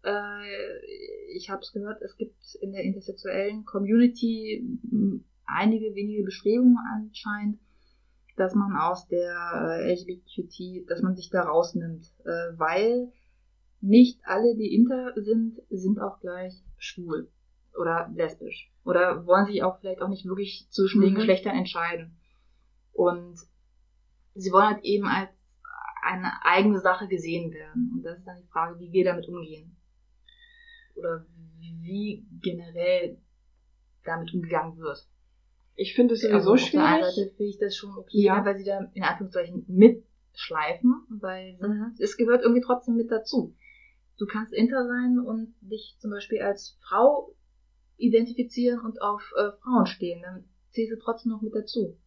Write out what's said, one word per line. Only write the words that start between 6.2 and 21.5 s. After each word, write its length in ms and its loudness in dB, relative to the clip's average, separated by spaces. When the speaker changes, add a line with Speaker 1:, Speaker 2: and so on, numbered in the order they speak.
Speaker 1:
Bestrebungen 540 6
anscheinend, 680 -6
dass 200 -2
man 200 -2
aus 320 -2
der, 260 -2
äh, 100 0
L 40 2
G 100 -12
B 120 -10
T 240 -12
Q 80 -8
T, 380 -12
dass 140 -2
man 140 2
sich 140 -16
da 140 0
rausnimmt, 640 -2
äh, 320 -8
weil 540 0
nicht 440 8
alle, 320 2
die 180 -2
inter 400 4
sind, 540 0
sind 300 -2
auch 200 -8
gleich 340 -10
schwul 520 -10
oder 340 -2
lesbisch 580 -8
oder 420 2
wollen 200 6
sich 180 -2
auch 160 -2
vielleicht 220 -8
auch 80 -4
nicht 160 -8
wirklich 440 -8
zwischen 320 4
den 100 8
Speaker 2:
Mhm. 40 4
Speaker 1:
Geschlechtern 400 2